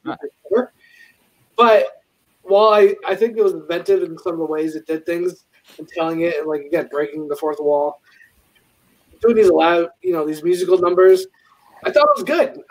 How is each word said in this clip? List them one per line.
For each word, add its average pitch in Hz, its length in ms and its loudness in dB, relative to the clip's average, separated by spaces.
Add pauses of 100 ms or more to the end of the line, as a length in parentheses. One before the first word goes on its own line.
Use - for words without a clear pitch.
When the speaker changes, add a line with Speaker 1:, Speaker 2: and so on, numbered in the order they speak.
Speaker 1:
Right. 139 120 -10 (320)
Speaker 2:
better. 247 220 -2 (840)
But 226 440 2 (420)
while 202 260 4
I, 202 260 4 (100)
I 185 100 -4
think 220 220 -2
it 220 60 0
was 190 100 2
inventive 170 500 -2
in 165 140 -10
some 175 160 -8
of 165 60 -8
the 160 60 -4
ways 156 300 -6
it 151 120 -14
did 160 180 -6
things 175 400 -6 (320)
and 156 100 -18
telling 165 340 -6
it, 170 160 -2
and, 151 100 -8
like, 151 140 -6
again, 143 300 -4
breaking 151 360 -6
the 147 80 -8
fourth 147 240 -6
wall, 147 420 -2 (1200)
doing 226 140 2
these 214 160 6
loud, 170 380 2 (120)
you 185 120 -2
know, 156 120 -2
these 151 180 -8
musical 180 360 0
numbers, 185 480 4 (580)
I - 60 -2
thought 587 120 4
it 587 120 4
was - 80 -6
good. 294 360 -2 (120)